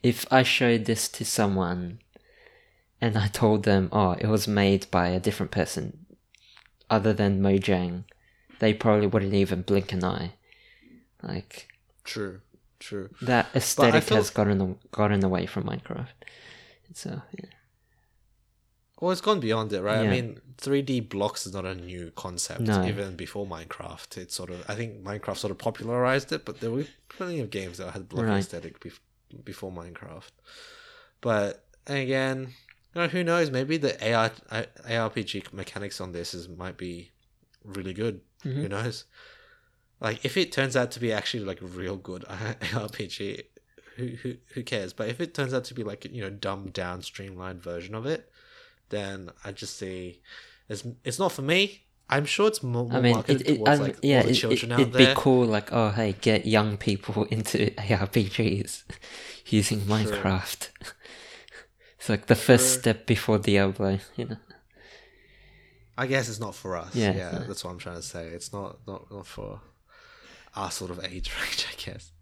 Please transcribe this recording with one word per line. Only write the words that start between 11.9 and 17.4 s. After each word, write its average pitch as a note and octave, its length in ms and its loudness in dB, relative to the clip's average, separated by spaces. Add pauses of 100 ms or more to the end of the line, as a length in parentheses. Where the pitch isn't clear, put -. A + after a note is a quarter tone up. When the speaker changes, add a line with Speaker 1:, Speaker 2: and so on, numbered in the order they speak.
Speaker 2:
True, G2 380 -8 (380)
true. G2 300 -10 (120)
Speaker 1:
that A#2+ 320 4
Speaker 2:
But - 20 -2
I - 40 4
Speaker 1:
aesthetic A#2 440 4
Speaker 2:
feel A2 140 4
Speaker 1:
has G#2 140 2
gotten, G2 480 2 (120)
gotten G#2 320 4
away F#2 220 2
from - 200 -6
Minecraft. - 420 -8 (840)
So, C#3+ 280 -10 (160)
yeah. - 120 -16 (1500)